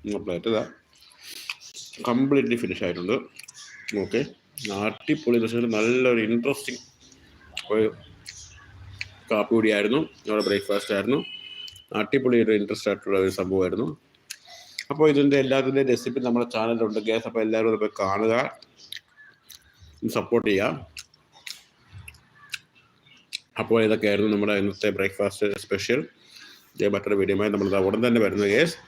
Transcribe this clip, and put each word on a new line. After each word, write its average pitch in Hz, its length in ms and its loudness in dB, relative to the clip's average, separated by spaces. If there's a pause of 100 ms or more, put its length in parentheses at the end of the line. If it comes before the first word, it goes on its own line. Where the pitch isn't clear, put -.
നമ്മുടെ 104 240 -6
പ്ലേറ്റ് 90 240 -4
ഇതാ 107 120 0 (1500)
കംപ്ലീറ്റ്ലി 131 540 2
ഫിനിഷ് 92 240 -6
ആയിട്ടുണ്ട്. 87 280 -2 (880)
ഓക്കെ, 110 180 -2 (640)
അടിപൊളി 120 540 0
എന്ന് 113 80 0
വെച്ചാൽ 117 200 -2 (100)
നല്ലൊരു 120 500 2
ഇൻട്രസ്റ്റിംഗ് 120 540 -2 (920)
ഒരു 110 120 4 (1400)
കാപ്പി 107 240 2
കൂടിയായിരുന്നു, 107 460 2 (240)
നമ്മുടെ 107 240 0
ബ്രേക്ക്ഫാസ്റ്റ് 101 480 0
ആയിരുന്നു. 117 220 0 (840)
അടിപൊളി 127 460 2
ഒരു 110 140 4
ഇൻട്രസ്റ്റ് 104 300 -4
ആയിട്ടുള്ള 98 340 0
ഒരു 95 140 2
സംഭവമായിരുന്നു. 95 500 0 (1040)
അപ്പോൾ 156 200 4
ഇതിൻ്റെ 143 320 6
എല്ലാത്തിൻ്റെയും 135 480 2
റെസിപ്പി 123 340 -2
നമ്മുടെ 120 280 2
ചാനലിലുണ്ട് 110 540 0
ഗൈസ്. 113 200 0
അപ്പോൾ 113 180 -2
എല്ലാവരും 113 260 2
അത് 107 100 0
പോയി 107 200 -2
കാണുക, 104 320 0 (1800)
സപ്പോർട്ട് 113 340 0
ചെയ്യുക. 104 340 0 (2750)
അപ്പോൾ 113 240 2
ഇതൊക്കെയായിരുന്നു 107 480 2
നമ്മുടെ 104 280 2
ഇന്നത്തെ 101 360 0
ബ്രേക്ക്ഫാസ്റ്റ് 98 480 -2 (180)
സ്പെഷ്യൽ. 117 380 -2 (720)
ഇതേ 101 200 0
മറ്റൊരു 101 240 0
വീഡിയോയുമായി 98 340 2
നമ്മൾ 98 160 0 (200)
ഉടൻ 107 180 0
തന്നെ 117 180 4
വരുന്നു 101 280 0
ഗൈസ്. 160 220 2 (140)